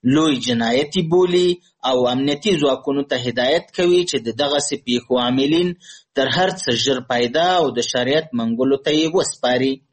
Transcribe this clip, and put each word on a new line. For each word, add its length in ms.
لوی 320
جنایت 600
یې 120
بولي 420
او 120
امنیتي 500
ځواکونو 440
ته 140
هدایت 600
کوي 280
چې 140
د 100
دغسې 340
پیښو 360
عاملین 500
تر 140
هر 220
څه 220
ژر 280
پیدا 560
او 140
د 100
شریعت 540
منګولو 420
ته 140
یې 240
وسپاري. 600